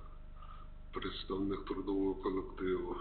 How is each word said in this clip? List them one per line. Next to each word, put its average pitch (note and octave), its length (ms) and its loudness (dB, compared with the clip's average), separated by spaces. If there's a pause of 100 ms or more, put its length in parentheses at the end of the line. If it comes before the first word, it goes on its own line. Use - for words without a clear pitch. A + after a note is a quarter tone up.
(920)
представник F#2+ 720 0
трудового G2 480 4
колективу, F#2 880 0